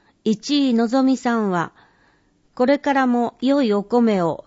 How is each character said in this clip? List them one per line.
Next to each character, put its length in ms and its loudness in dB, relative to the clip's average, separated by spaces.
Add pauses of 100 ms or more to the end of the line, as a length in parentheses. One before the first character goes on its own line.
(240)
一 460 -2
井 60 0
の 100 0
ぞ 160 0
み 160 0
さ 160 -4
ん 160 -4
は、 240 -4 (800)
こ 140 0
れ 100 4
か 160 -2
ら 140 2
も 340 0
良 220 2
い 100 0
お 80 0
米 400 0
を 260 -4